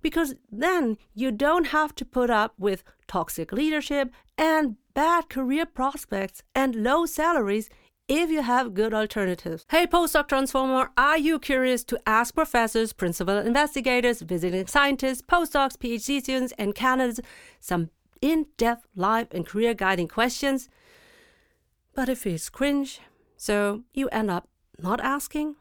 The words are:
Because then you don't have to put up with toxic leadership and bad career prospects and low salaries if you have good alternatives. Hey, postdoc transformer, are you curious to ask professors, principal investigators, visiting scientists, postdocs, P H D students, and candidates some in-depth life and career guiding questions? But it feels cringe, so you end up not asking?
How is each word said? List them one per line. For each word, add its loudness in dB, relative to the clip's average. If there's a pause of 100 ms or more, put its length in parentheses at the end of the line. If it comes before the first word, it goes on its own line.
Because -2 (160)
then 0 (160)
you -2
don't 2
have 0
to -8
put 0
up 2
with -2 (240)
toxic -6
leadership -2 (260)
and 2 (160)
bad 2
career -2
prospects -6 (120)
and 2
low 2
salaries 0 (400)
if 2
you 0
have 0
good 0
alternatives. -4
Hey, 4
postdoc 2
transformer, 0
are 4
you 2
curious 0
to -6
ask 2
professors, 0
principal -2
investigators, 2
visiting -2
scientists, 2
postdocs, 2
P -4
H -6
D 0
students, -2
and -2
candidates 0 (400)
some -4 (300)
in-depth 0 (120)
life 0
and -6
career 0
guiding 0
questions? -2 (1300)
But -2
it -2
feels -6
cringe, -2 (380)
so -2 (100)
you -2
end -2
up -4 (340)
not -2
asking? -4